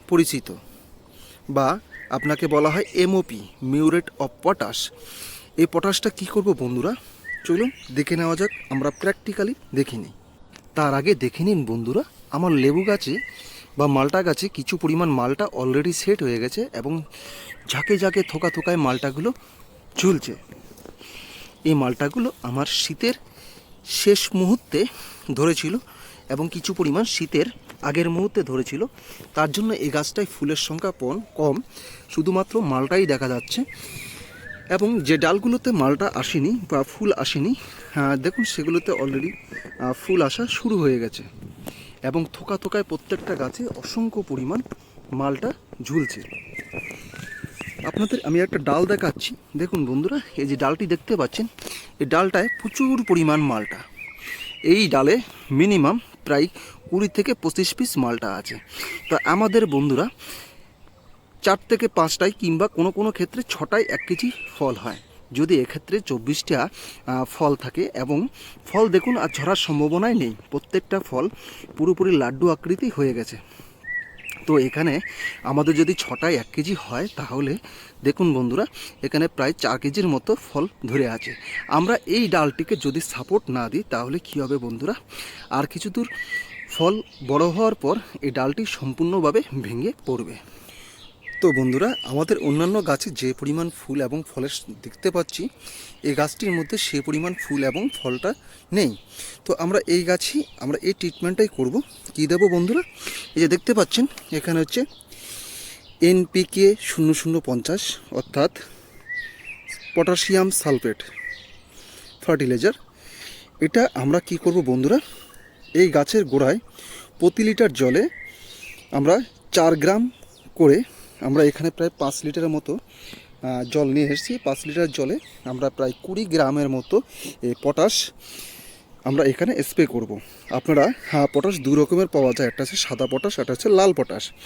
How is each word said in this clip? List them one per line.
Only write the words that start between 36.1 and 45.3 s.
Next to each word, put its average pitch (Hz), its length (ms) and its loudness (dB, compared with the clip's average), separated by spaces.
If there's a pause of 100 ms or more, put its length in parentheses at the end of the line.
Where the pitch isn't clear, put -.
আসেনি 165 460 0 (100)
বা 139 120 2
ফুল 208 300 0
আসেনি, 147 420 -2 (400)
আহ, 139 220 2
দেখুন 175 280 -2
সেগুলোতে 165 480 -2
already, 135 380 -2 (480)
আহ, 127 140 -2
ফুল 180 300 2
আসা 151 240 0
শুরু 220 320 -2
হয়ে 135 200 4
গেছে 113 240 -6 (800)
এবং 151 300 -2
থোকা 196 240 -6
থোকায় 196 280 -4
প্রত্যেকটা - 500 -6
গাছে 143 320 -6
অসংখ্য 226 560 -4
পরিমাণ 139 380 -4 (520)
মালটা 139 400 -2 (300)